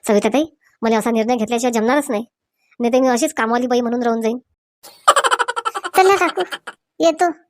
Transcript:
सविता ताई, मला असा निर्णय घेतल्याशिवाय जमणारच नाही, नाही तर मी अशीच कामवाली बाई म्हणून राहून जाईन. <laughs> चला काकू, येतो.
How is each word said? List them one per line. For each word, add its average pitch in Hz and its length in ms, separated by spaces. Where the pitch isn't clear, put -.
सविता 208 260
ताई, 269 140
मला 226 160
असा 233 140
निर्णय 233 240
घेतल्याशिवाय 233 380
जमणारच 247 360
नाही, 220 160
नाही 233 140
तर 254 80
मी 254 60
अशीच 247 260
कामवाली 240 340
बाई 247 140
म्हणून 240 220
राहून 226 180
जाईन. 226 160
<laughs> 466 1120
चला 381 220
काकू, 359 240
येतो. 330 320